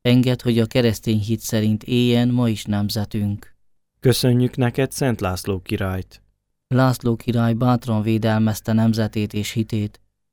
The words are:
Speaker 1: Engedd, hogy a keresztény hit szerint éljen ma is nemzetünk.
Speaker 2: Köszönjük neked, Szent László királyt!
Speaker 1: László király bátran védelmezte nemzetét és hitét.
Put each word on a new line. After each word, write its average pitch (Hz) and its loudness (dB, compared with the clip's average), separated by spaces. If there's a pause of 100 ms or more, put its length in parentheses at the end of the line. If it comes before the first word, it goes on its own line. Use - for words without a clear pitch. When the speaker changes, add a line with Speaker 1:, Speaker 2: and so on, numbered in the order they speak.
Speaker 1:
Engedd, 123 2
hogy 117 2
a 113 2
keresztény 113 0
hit 107 -2
szerint 107 0
éljen 123 2
ma 120 0
is 107 -4
nemzetünk. 104 -4 (440)
Speaker 2:
Köszönjük 123 2
neked, 131 0
Szent 123 -2
László 92 -4
királyt! 92 -6 (460)
Speaker 1:
László 123 2
király 117 0
bátran 120 0
védelmezte 110 0
nemzetét 110 0
és 104 -6
hitét. 107 -4 (320)